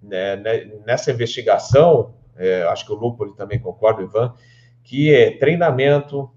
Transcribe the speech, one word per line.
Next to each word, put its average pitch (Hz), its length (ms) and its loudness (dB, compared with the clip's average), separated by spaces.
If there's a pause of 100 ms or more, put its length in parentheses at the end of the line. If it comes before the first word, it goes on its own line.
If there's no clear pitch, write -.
né, 98 340 -6
né, 104 360 -6 (140)
nessa 127 260 -4
investigação, 123 1000 2 (220)
é, 92 280 -2
acho - 220 -4
que 107 60 -12
o 104 40 -6
Lupo 117 280 -8
ele 101 120 -12
também 104 240 -8
concorda, 107 420 -2
Ivan, 117 320 -4 (500)
que 147 300 0
é 117 180 6
treinamento 143 1040 0